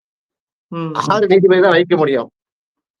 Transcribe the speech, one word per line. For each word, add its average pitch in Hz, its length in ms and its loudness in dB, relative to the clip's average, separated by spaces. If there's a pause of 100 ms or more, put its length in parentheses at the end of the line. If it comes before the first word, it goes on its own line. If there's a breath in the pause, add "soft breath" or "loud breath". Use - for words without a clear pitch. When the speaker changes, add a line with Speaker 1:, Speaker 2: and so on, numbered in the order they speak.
(680)
Speaker 1:
ம். 165 260 -8
Speaker 2:
ஆறு 202 340 -2
நீதிபதி 185 340 4
தான் 190 100 2
வைக்க 175 240 0
முடியும். 139 340 -2 (720)